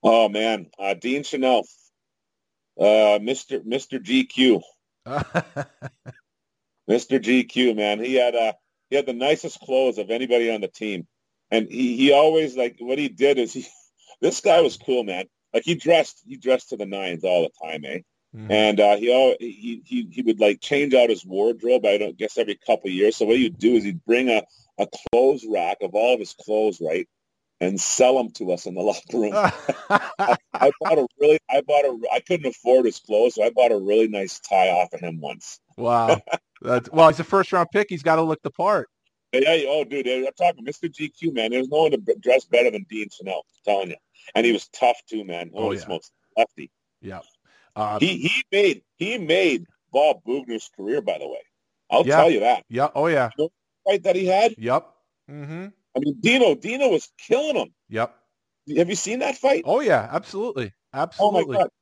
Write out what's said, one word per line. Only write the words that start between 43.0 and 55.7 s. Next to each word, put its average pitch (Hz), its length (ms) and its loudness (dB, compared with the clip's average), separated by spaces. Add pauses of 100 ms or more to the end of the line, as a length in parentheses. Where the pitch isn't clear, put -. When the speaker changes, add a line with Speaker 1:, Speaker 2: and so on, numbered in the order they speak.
Speaker 1:
Chanel, 95 260 -10 (300)
I'm 104 60 2
telling 95 160 -2
you. 76 60 -12 (400)
And 113 100 2
he 120 60 4
was 101 160 -2
tough 123 300 0 (120)
too, 110 140 -10
man. 87 320 -12
Speaker 2:
Oh, 107 80 -6
Speaker 1:
Holy 101 140 -4
Speaker 2:
yeah. 87 80 -14
Speaker 1:
smokes, - 260 -10 (260)
lefty. 110 320 -2 (320)
Speaker 2:
Yeah. 92 200 -16 (540)
Uh, 107 240 -4
Speaker 1:
He, 180 180 0
he 214 340 -4
made, 196 300 2 (160)
he 214 200 -6
made 165 480 0 (260)
Bob 143 320 2
Boughner's 120 520 -8
career, 110 260 -4
by 92 160 -4
the 71 100 -12
way. - 120 -12 (500)
I'll - 160 4
Speaker 2:
Yeah. 143 120 4
Speaker 1:
tell 165 120 6
you 120 120 2
that. 110 280 2
Speaker 2:
Yeah. 127 240 -2
Oh, 147 140 0
yeah. 135 300 0
Speaker 1:
You 151 80 0
know 170 40 -6 (360)
the 190 60 0
fight 196 120 0
that 180 120 2
he 190 120 -2
had? 208 320 2
Speaker 2:
Yep. 123 280 -2 (440)
Mm-hmm. 151 340 -14 (300)